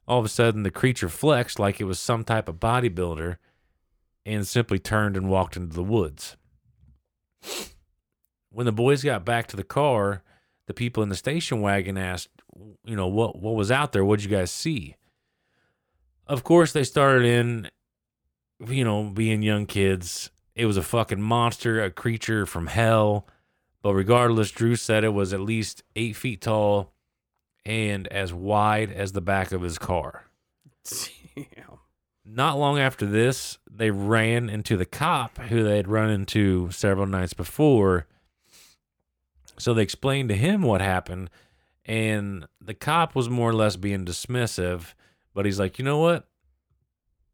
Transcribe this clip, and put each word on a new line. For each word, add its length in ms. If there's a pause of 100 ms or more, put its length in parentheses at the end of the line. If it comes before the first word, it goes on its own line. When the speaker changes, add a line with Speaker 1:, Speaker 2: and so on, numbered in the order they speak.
Speaker 1:
all 120
of 60
a 40
sudden, 340
the 80
creature 380
flexed 500
like 200
it 60
was 140
some 240
type 260
of 100
bodybuilder 800 (880)
and 200
simply 320
turned 380
and 140
walked 260
into 200
the 80
woods. 540 (2000)
When 160
the 60
boys 320
got 220
back 220
to 80
the 80
car, 600 (440)
the 60
people 280
in 80
the 60
station 460
wagon 360
asked, 440 (420)
you 120
know, 120
"What, 320
what 160
was 160
out 220
there? 100
What'd 220
you 100
guys 160
see?" 440 (1300)
Of 160
course, 280
they 120
started 420
in, 440 (1000)
you 160
know, 220
being 360
young 240
kids. 640 (240)
It 100
was 120
a 60
fucking 380
monster, 600
a 80
creature 560
from 220
hell. 600 (540)
But 120
regardless, 580
Drew 240
said 280
it 100
was 180
at 80
least 440 (120)
eight 200
feet 260
tall 520 (720)
and 440
as 240
wide 580
as 220
the 80
back 300
of 100
his 160
car. 480 (1080)
Speaker 2:
Damn. 440 (440)
Speaker 1:
Not 360
long 200
after 260
this, 520 (120)
they 220
ran 580
into 280
the 80
cop 520
who 260
they 140
had 100
run 220
into 640
several 360
nights 260
before. 720 (1500)
So 160
they 100
explained 460
to 60
him 260
what 200
happened, 480 (560)
and 640 (120)
the 140
cop 420
was 140
more 200
or 40
less 220
being 300
dismissive, 880 (400)
but 120
he's 140
like, 180
"You 80
know 140
what? 280 (1080)